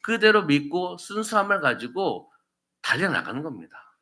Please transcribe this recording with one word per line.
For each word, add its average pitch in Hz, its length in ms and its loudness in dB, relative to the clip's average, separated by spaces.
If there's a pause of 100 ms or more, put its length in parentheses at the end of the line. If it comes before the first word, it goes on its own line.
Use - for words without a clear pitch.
그대로 214 420 4
믿고 160 540 0
순수함을 202 640 0
가지고 127 720 -4 (500)
달려나가는 131 600 -2
겁니다. 117 440 -14 (160)